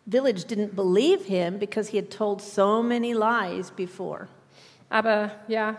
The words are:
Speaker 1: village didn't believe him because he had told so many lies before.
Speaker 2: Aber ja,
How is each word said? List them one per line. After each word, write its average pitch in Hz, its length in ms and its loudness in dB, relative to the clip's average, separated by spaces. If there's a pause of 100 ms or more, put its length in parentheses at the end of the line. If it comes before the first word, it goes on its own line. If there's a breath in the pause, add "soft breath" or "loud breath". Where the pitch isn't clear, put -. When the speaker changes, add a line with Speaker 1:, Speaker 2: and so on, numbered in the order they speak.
Speaker 1:
village 220 400 2
didn't 208 300 -4
believe 202 480 4
him 185 340 0
because 208 320 -4
he 214 80 0
had 196 120 -6
told 208 300 -2
so 208 420 2
many 240 300 0
lies 214 600 0
before. 180 560 -8 (600 soft breath)
Speaker 2:
Aber 214 420 0 (180)
ja, 220 300 -2